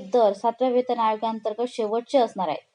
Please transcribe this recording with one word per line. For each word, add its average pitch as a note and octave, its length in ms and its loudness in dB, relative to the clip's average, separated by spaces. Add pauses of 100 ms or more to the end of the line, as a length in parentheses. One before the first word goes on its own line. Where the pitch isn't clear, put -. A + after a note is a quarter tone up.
(120)
दर A3 200 4
सातव्या A#3 380 -2
वेतन B3 300 0
आयोगांतर्गत A3 680 -2
शेवटचे A#3 500 -2
असणार G#3 300 0
आहे D3 100 -4 (160)